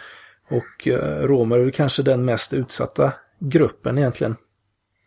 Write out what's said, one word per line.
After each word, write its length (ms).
Och, 400
eh, 380
romer 320
är 40
väl 100
kanske 300
den 220
mest 300
utsatta 580
gruppen 600
egentligen. 380